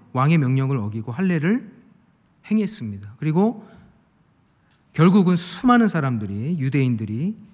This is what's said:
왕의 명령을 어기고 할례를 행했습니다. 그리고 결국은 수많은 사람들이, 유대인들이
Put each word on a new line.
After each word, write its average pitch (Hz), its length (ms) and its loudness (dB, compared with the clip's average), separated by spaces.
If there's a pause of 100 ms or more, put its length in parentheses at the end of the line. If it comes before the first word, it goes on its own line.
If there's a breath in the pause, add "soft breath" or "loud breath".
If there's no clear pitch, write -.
(120)
왕의 147 260 2
명령을 135 380 0
어기고 107 340 -6
할례를 175 640 -2 (760)
행했습니다. 110 680 -4
그리고 175 480 0 (1300 loud breath)
결국은 180 440 4
수많은 240 520 2
사람들이, 127 680 -4
유대인들이 131 800 -2 (180)